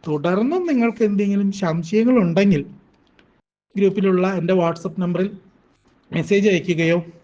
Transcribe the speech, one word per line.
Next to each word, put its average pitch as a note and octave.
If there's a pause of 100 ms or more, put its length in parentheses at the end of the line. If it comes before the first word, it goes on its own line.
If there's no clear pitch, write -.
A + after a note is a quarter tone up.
തുടർന്നും F#3
നിങ്ങൾക്ക് A#3+
എന്തെങ്കിലും G3+
സംശയങ്ങൾ F#3+
ഉണ്ടെങ്കിൽ E3+ (1120)
ഗ്രൂപ്പിലുള്ള F#3+
എൻ്റെ F3
WhatsApp E3+
നമ്പറിൽ F3+ (800)
മെസ്സേജ് G3
അയക്കുകയോ E3+ (240)